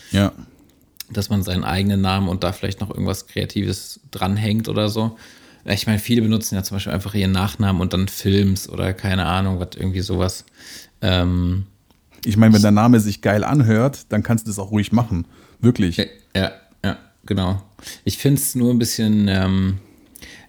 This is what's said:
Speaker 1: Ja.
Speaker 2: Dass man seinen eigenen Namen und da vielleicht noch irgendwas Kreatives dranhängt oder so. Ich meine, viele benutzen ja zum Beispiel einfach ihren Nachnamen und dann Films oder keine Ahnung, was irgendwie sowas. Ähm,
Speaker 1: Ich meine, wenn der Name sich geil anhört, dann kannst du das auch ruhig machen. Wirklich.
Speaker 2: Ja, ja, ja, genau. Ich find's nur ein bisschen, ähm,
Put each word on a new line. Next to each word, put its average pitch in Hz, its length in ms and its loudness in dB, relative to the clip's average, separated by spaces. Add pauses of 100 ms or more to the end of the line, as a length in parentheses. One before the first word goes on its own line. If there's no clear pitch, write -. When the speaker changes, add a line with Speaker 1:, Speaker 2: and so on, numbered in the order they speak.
(120)
Speaker 1:
Ja. 98 220 2 (800)
Speaker 2:
Dass 104 180 -4
man 101 140 0
seinen 90 200 -4
eigenen 98 380 0
Namen 95 260 2
und 90 160 -2
da 85 80 0
vielleicht - 300 -8
noch 101 80 -6
irgendwas - 380 -4
Kreatives 98 720 -6 (100)
dranhängt 104 560 -2
oder 104 220 0
so. 110 280 -4 (480)
Ich - 220 -2
meine, 110 120 0
viele 120 220 0
benutzen 107 340 -2
ja 95 80 -4
zum - 120 -10
Beispiel - 160 -8
einfach 101 240 -6
ihren 95 160 0
Nachnamen 95 500 0
und 92 120 -2
dann 95 160 0
Films 98 580 0
oder 90 260 -4
keine 95 340 -2
Ahnung, 92 340 0
was 87 160 -6
irgendwie 92 240 -4
sowas. 92 420 -2 (580)
Ähm, 90 680 0 (580)
Speaker 1:
Ich 104 100 0
meine, 110 180 8
wenn 104 80 8
der 104 100 6
Name 113 280 6
sich 104 220 -2
geil 104 240 0
anhört, 123 640 2
dann 107 120 0
kannst 113 220 0
du 110 40 -6
das 98 100 -6
auch 98 120 -8
ruhig 104 200 0
machen. 107 340 0 (360)
Wirklich. 107 360 2
Speaker 2:
Ja, - 80 -2 (300)
ja, 95 160 0 (320)
ja, 98 140 -4 (280)
genau. 95 360 -2 (420)
Ich - 140 -4
find's - 380 0
nur 123 160 2
ein 120 80 2
bisschen, 107 500 2
ähm, 95 480 0 (720)